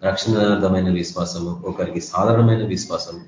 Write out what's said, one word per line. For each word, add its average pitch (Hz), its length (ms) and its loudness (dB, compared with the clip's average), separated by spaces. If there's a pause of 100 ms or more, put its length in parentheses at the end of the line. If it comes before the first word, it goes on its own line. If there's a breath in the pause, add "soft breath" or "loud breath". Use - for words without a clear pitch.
రక్షణార్థమైన 95 880 2
విశ్వాసము, 87 760 -4
ఒకరికి 87 340 -4
సాధారణమైన 110 640 2
విశ్వాసం, 87 600 -6